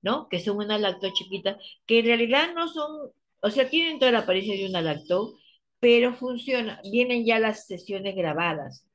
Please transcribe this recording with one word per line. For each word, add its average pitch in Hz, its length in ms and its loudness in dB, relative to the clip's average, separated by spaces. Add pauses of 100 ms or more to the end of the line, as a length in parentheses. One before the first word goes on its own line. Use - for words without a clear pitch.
¿no? 247 260 -2
Que 175 120 -4
son 202 180 -2
una 208 200 -2
lacto 196 360 -2
chiquita, 190 440 -4 (280)
que 226 140 4
en 226 60 2
realidad 240 480 2
no 330 140 -2
son, 302 440 -8 (280)
o 208 100 0
sea, 262 200 0
tienen 320 300 0
toda 254 120 6
la 226 80 4
apariencia 196 360 0
de 196 120 -4
una 185 140 -2
lacto, 160 540 -2 (440)
pero 240 340 6
funciona, 247 680 -6 (120)
vienen 240 340 0
ya 226 140 4
las 220 260 -2
sesiones 190 500 -8
grabadas 156 800 -4